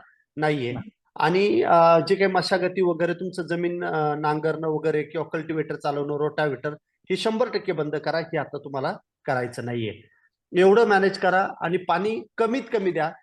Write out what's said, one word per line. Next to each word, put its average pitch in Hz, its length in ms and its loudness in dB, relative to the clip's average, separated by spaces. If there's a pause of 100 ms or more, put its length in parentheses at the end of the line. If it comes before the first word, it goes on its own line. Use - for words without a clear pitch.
(360)
नाहीये. 143 380 -2 (420)
आणि, 196 460 2
अ, 170 360 6 (100)
जे 196 60 4
काही 190 180 2
मशागती 185 480 0
वगैरे, 175 340 0
तुमचं 180 280 -8
जमीन, 175 420 -4
अ, 156 300 0
नांगरणं 156 540 -2
वगैरे 151 340 0
किंवा 151 300 -6
कल्टिव्हेटर 156 440 -4
चालवणं, 143 400 -4
रोटाव्हेटर, 147 560 -2 (380)
हे 190 60 -2
शंभर 220 320 0
टक्के 196 240 -4
बंद 151 240 -4
करा, 151 220 -2
हे 165 200 -4
आता 143 200 -6
तुम्हाला 143 380 -6 (280)
करायचं 123 400 -4
नाहीये. 117 360 -6 (580)
एवढं 202 280 8
मॅनेज 196 320 2
करा 185 300 2 (120)
आणि 165 160 -2
पाणी 185 500 -2 (120)
कमीत 226 240 0 (100)
कमी 196 180 0
द्या. 156 220 -2 (100)